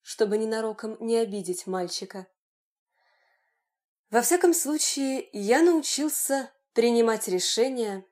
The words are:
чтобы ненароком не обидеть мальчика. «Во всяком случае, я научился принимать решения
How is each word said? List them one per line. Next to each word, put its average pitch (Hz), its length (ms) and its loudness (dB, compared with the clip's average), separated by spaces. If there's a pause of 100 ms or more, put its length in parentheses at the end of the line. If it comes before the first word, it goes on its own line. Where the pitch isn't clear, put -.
чтобы 214 360 -2
ненароком 220 600 -4
не 226 180 0
обидеть 196 480 -4
мальчика. 185 600 -8 (1800)
«Во 233 100 4
всяком 349 320 4
случае, 277 800 -2
я 220 300 2
научился 294 880 0 (220)
принимать 226 540 4
решения 208 840 -2